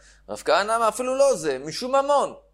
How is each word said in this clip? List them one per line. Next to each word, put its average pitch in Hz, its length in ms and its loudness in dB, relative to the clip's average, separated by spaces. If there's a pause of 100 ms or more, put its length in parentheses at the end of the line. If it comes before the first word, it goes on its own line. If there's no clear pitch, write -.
(280)
רב 104 160 -10
כהנא 196 320 2
אמר, 226 120 2
"אפילו 254 280 -4
לא 269 180 4
זה, 156 240 -4
משום 190 380 -4
ממון. 277 380 2 (200)